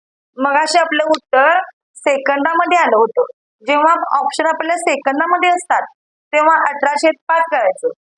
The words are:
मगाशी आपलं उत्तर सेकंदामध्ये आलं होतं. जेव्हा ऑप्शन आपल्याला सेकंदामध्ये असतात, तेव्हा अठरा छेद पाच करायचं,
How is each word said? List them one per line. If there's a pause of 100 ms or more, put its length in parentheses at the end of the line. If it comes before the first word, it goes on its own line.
(380)
मगाशी
आपलं
उत्तर (380)
सेकंदामध्ये
आलं
होतं. (320)
जेव्हा (240)
ऑप्शन
आपल्याला
सेकंदामध्ये
असतात, (480)
तेव्हा (140)
अठरा
छेद
पाच
करायचं, (240)